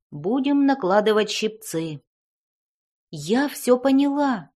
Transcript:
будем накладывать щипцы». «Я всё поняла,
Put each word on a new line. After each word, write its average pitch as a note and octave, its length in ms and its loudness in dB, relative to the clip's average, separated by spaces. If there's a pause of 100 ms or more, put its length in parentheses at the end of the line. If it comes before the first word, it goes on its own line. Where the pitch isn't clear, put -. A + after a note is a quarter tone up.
(120)
будем C4 540 0
накладывать G#3+ 640 2
щипцы». D#3+ 720 -6 (1080)
«Я F#3+ 380 -2
всё B3 300 2
поняла, C#4 760 0